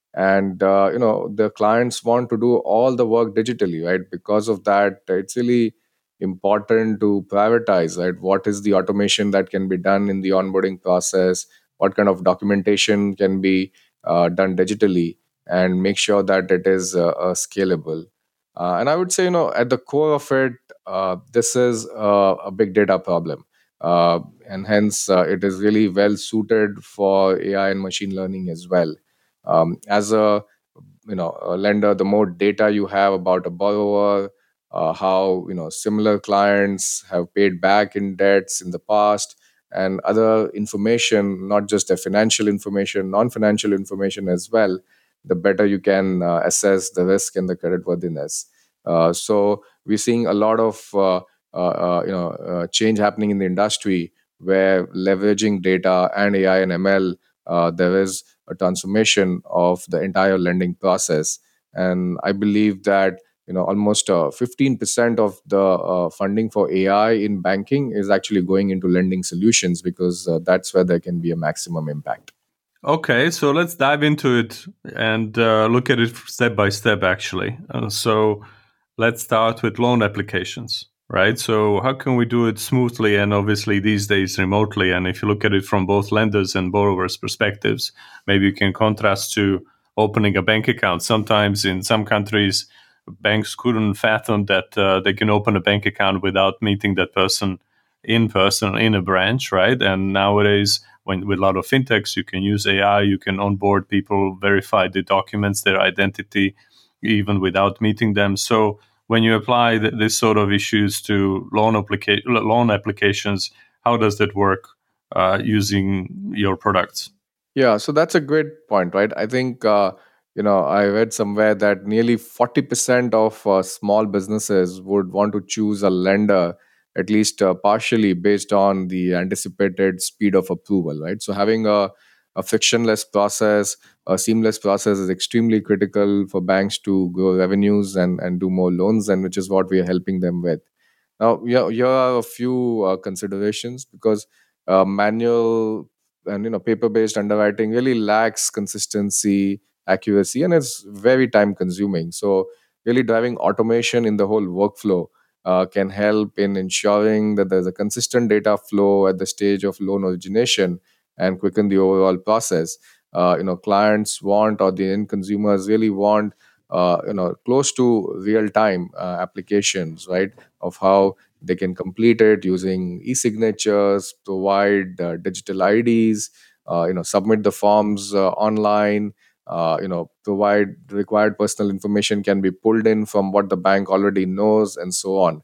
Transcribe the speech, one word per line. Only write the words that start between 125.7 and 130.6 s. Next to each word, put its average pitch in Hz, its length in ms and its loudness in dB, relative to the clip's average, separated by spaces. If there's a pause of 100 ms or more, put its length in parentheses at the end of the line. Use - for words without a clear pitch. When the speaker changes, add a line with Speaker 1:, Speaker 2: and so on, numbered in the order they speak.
Speaker 1:
a 98 80 2
lender, 92 640 2 (400)
at 92 140 -4
least, 104 320 0
uh, 95 140 4
partially 104 580 2
based 95 400 0
on 98 360 2
the 90 260 -2
anticipated 92 880 -2
speed 101 320 -2
of 92 160 0
approval, 85 500 -4